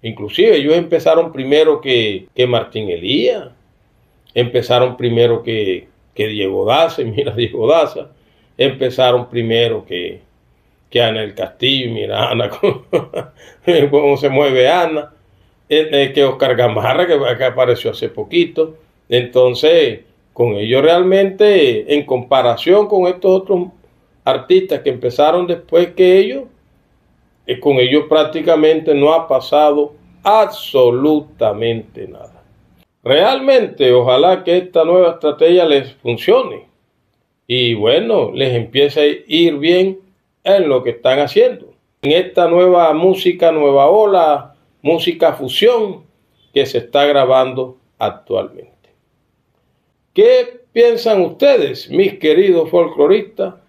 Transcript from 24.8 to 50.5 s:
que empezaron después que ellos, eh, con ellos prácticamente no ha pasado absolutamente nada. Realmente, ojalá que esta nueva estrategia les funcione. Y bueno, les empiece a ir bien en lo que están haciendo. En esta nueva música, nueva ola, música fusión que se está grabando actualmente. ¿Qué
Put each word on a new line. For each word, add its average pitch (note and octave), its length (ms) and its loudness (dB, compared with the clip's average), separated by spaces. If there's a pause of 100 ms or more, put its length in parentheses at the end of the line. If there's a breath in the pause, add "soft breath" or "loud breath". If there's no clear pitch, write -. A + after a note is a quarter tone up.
que C#3+ 100 -4
empezaron D#3 560 -2
después E3+ 420 -2
que F#3 300 4
ellos, A#3+ 260 -2 (1000)
eh, B2 140 -6
con C#3 180 2
ellos C3 300 2
prácticamente D#3 880 2
no D3 180 2
ha D#3+ 160 0
pasado D3 680 0 (280)
absolutamente B2 1900 -2
nada. - 340 -20 (600)
Realmente, G#3 880 0
ojalá C3 520 2
que F3 140 0
esta F3+ 260 -2
nueva F3 280 2
estrategia E3 520 2
les C#3+ 300 0
funcione. C3+ 760 -4 (800)
Y A#2+ 280 -2
bueno, C#3+ 580 0
les B2+ 220 -4
empiece C#3 460 -2
a D3 60 2
ir D#3 500 0
bien F3+ 420 0 (460)
en F#3 240 2
lo B2+ 140 0
que A#2+ 80 -4
están C3 280 -2
haciendo. G#3+ 540 -2 (300)
En C#3 100 0
esta F3+ 360 0
nueva F3 440 4
música, F3 580 0
nueva C#3+ 360 2
ola, F3 680 2 (280)
música E3 500 0
fusión G3+ 720 -4 (500)
que C#3 120 0
se B2 120 -6
está C#3+ 280 -2
grabando C3 720 0 (200)
actualmente. - 720 -8 (1400)
¿Qué A#3+ 480 2 (120)